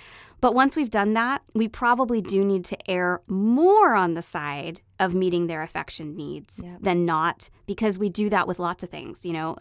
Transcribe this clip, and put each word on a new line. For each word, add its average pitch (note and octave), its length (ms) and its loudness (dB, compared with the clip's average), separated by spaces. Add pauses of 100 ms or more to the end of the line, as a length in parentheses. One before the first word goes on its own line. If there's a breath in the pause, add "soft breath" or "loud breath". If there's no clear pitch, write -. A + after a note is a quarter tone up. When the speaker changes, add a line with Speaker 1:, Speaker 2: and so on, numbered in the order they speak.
(420 loud breath)
Speaker 1:
But A3+ 140 4
once C#4 200 4
we've C#4+ 140 -2
done G#3+ 240 2
that, A#3+ 300 -2 (100)
we A3 140 2
probably A#3+ 520 0
do G3 240 0
need F#3+ 220 0
to - 240 -8
err F3+ 380 0
more C#4 640 6
on F3+ 220 2
the E3+ 80 -6
side D3 580 -8 (180)
of F#3 140 2
meeting F3+ 340 0
their D#3+ 140 -6
affection D#3+ 540 -10
needs D3+ 480 -12
Speaker 2:
Yep. F3 180 -16
Speaker 1:
than F3 240 2
not, D#3+ 440 -2 (180)
because G3+ 320 -2
we G#3 100 0
do G#3 200 0
that G3 180 2
with F#3 120 -4
lots F3 240 -6
of F3 60 -12
things. D#3+ 360 -16
You E3+ 80 -4
know, D#3+ 280 -6